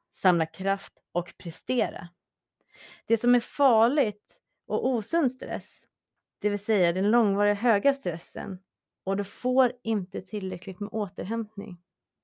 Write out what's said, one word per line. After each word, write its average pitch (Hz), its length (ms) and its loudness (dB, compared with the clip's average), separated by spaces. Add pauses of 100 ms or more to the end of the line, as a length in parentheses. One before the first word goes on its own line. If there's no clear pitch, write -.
(140)
samla 170 320 2
kraft 196 460 -6 (200)
och 175 260 -6
prestera. 180 720 -6 (960)
Det 226 100 2
som 247 180 4
är 240 60 4
farligt 240 960 2 (300)
och 214 220 -2
osund 254 440 0
stress, - 340 -10 (720)
det 208 100 -2
vill 202 160 -4
säga 185 280 2
den 190 180 0
långvariga 208 440 2
höga 220 400 2
stressen, 180 640 -8 (460)
och 190 120 -2
du 202 80 -2
får 254 480 0 (100)
inte 202 400 -4
tillräckligt 185 580 -8
med 202 120 -8
återhämtning. 202 920 -8 (420)